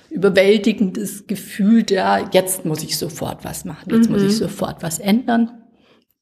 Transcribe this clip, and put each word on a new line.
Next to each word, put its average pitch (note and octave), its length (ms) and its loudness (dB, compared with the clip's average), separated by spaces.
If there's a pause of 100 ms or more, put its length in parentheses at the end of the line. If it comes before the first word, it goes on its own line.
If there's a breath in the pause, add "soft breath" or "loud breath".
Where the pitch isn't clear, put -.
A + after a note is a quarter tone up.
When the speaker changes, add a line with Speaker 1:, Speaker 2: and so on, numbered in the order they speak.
(100)
Speaker 1:
überwältigendes G3+ 1160 2
Gefühl G#3+ 580 0
da, G3 480 0
jetzt F#3 320 2
muss D#3 180 -4
ich - 160 -6
sofort - 460 -8
was - 200 -12
machen, F3+ 300 -12
jetzt A3+ 160 6
muss G#3 120 2
ich G3 100 2
Speaker 2:
Mhm. A3 40 0
Speaker 1:
sofort - 460 -6
was D#3+ 160 -6
ändern. A#3 640 0 (600 soft breath)